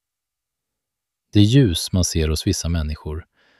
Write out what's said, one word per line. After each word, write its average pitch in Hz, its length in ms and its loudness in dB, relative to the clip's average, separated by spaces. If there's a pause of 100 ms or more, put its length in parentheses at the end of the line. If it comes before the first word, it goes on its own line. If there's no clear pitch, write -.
(1300)
Det 104 80 4
ljus 110 520 2
man 92 120 0
ser 80 240 -2
hos 78 180 -4
vissa 92 220 -2
människor, 80 580 -6 (340)